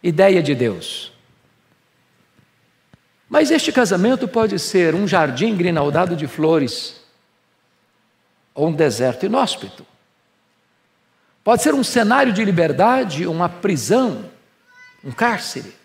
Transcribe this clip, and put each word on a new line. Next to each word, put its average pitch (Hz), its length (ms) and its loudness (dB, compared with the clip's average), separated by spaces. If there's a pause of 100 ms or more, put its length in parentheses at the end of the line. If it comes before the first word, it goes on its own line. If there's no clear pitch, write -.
Ideia 180 420 4
de 143 100 0
Deus. 113 600 -6 (2250)
Mas 294 200 2
este 320 220 0
casamento 220 560 2
pode 208 320 0
ser 170 340 0
um 196 140 0
jardim 165 480 0
grinaldado 170 600 0
de 151 120 -6
flores 156 760 -2 (1500)
ou 151 140 0
um 165 60 0
deserto 127 520 0
inóspito. - 600 -4 (1600)
Pode 233 200 2
ser 302 100 2
um 269 100 0
cenário 240 500 2
de 208 100 0
liberdade, 175 840 0
uma 170 240 -2
prisão, 165 760 -2 (760)
um 139 80 -12
cárcere. 208 640 -4 (120)